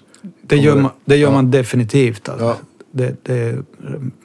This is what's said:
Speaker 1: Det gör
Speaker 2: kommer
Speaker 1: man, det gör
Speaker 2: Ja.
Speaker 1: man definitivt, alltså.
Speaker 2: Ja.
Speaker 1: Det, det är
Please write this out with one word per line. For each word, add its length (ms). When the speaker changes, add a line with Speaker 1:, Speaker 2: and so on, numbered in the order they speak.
Speaker 1:
Det 140
gör 160
Speaker 2:
kommer 100
Speaker 1:
man, 80
det 120
gör 120
Speaker 2:
Ja. 60
Speaker 1:
man 160
definitivt, 800
alltså. 180
Speaker 2:
Ja. 100
Speaker 1:
Det, 340
det 140
är 260